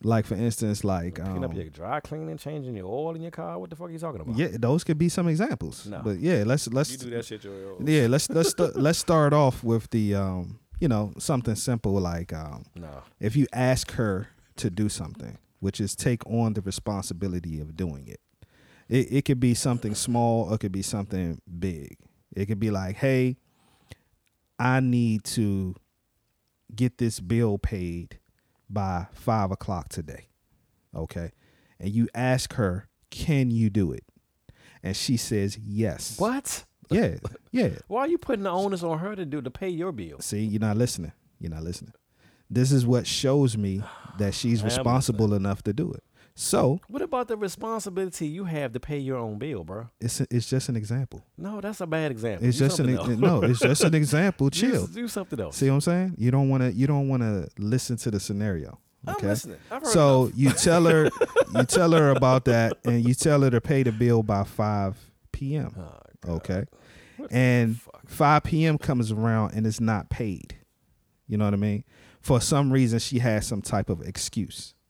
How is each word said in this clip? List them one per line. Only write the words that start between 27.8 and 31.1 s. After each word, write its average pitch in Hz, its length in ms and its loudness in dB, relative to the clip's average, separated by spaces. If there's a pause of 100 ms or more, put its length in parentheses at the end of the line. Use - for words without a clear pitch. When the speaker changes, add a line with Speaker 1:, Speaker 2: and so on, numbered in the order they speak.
Speaker 1:
by 95 440 -2
five 107 380 0
o'clock 95 380 -6
today." - 380 -12 (680)
Okay. 82 360 -8 (480)